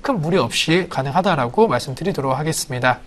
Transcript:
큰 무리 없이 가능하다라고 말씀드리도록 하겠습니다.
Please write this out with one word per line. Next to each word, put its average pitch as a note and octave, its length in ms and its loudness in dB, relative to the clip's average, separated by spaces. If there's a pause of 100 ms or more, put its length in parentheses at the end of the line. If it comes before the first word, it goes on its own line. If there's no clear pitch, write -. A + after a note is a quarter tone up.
큰 B3 180 0
무리 D#3+ 160 0
없이 D#3+ 540 2
가능하다라고 D3+ 800 2
말씀드리도록 C3+ 680 -2
하겠습니다. C3 720 -2